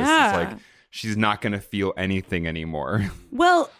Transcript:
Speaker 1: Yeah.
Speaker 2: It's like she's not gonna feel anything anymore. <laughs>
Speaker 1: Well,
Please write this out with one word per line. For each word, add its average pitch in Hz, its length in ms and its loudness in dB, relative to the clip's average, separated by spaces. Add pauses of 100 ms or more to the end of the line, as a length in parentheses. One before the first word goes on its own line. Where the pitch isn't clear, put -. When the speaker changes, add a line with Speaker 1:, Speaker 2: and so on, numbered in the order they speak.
Speaker 1:
Yeah. 269 360 4
Speaker 2:
It's - 120 -4
like 104 60 -16 (320)
she's 107 260 -6
not 107 240 2
gonna 104 180 -2
feel 98 380 -2
anything 92 500 -2
anymore. 80 720 -4
<laughs> - 120 -20
Speaker 1:
Well, 339 380 2 (100)